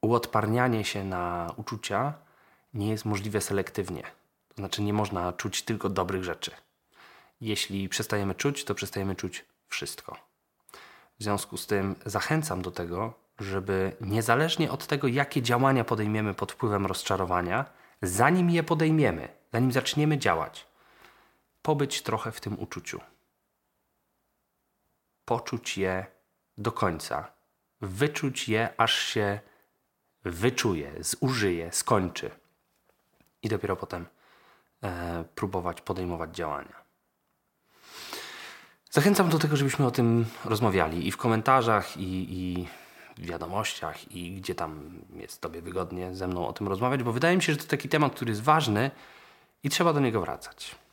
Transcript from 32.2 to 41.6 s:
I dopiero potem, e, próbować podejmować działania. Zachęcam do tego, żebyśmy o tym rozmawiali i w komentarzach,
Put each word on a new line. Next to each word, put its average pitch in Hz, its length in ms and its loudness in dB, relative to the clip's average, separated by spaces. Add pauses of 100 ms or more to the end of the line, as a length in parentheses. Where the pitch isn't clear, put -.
I 113 60 -2
dopiero 101 280 0
potem, 85 300 -8 (760)
e, 85 420 -4 (100)
próbować 92 460 -4
podejmować 87 560 -4
działania. 73 500 -6 (2000)
Zachęcam 190 380 6
do 160 100 4
tego, 151 180 2
żebyśmy 139 300 2
o 120 40 4
tym 117 360 4 (180)
rozmawiali 95 600 2
i 95 60 -2
w - 40 -6
komentarzach, 113 800 4